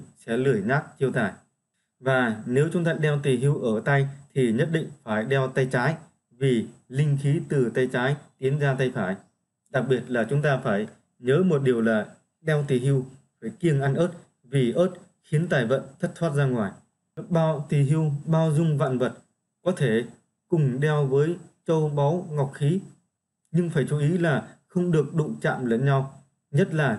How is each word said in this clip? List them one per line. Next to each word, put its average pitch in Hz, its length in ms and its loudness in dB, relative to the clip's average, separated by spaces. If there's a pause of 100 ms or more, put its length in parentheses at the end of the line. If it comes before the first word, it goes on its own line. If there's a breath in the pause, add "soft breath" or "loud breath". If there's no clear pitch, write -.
(180)
sẽ 117 200 -6
lười 127 240 2
nhác 135 380 -2
chiêu 131 120 0
tài. 107 200 -2 (680)
Và 123 460 0
nếu 135 280 0
chúng 175 100 0
ta 165 100 2
đeo 151 300 0
tỳ 131 140 0
hưu 139 240 0
ở 113 240 -2
tay 139 220 2 (260)
thì 123 180 2
nhất 151 200 0
định 160 180 -2 (140)
phải 110 220 -2
đeo 135 220 0
tay 131 240 -2
trái, 127 240 0 (360)
vì 127 340 0 (240)
linh 143 320 0
khí 147 280 2
từ 127 260 0
tay 127 120 2
trái 127 280 0 (220)
tiến 139 220 -2
ra 139 160 2
tay 127 200 0
phải. 98 200 -2 (540)
Đặc 123 200 0
biệt 120 180 2
là 117 220 0
chúng 143 120 0
ta 143 220 2
phải 107 240 -2 (320)
nhớ 135 240 2
một 151 200 2
điều 123 180 2
là 110 240 2 (360)
đeo 147 260 -2
tỳ 123 120 2
hưu 135 260 0 (360)
phải 113 80 -6
kiêng 143 320 0
ăn 139 140 0
ớt, 175 140 0 (340)
vì 127 280 0
ớt 180 180 2 (340)
khiến 156 260 -2
tài 135 160 2
vận 131 180 0 (160)
thất 170 160 -4
thoát 165 180 -2
ra 143 120 2
ngoài. 113 260 -2 (580)
Bao 160 400 0
tỳ 143 140 4
hưu 156 280 2 (140)
bao 160 280 2
dung 156 240 2
vạn 135 200 0
vật, 120 160 0 (480)
có 180 100 0
thể 117 320 0 (440)
cùng 139 320 0
đeo 151 260 2
với 147 300 2 (320)
châu 156 220 2
báu 147 420 0
ngọc 143 220 -2
khí, 165 260 0 (720)
nhưng 170 180 2
phải 135 200 0
chú 147 80 -2
ý 151 200 2
là 156 300 0 (200 loud breath)
không 180 240 -2
được 147 220 0
đụng 147 280 -2
chạm 135 240 -2
lẫn 117 200 0
nhau, 135 380 -2 (280)
nhất 165 220 2
là 139 260 0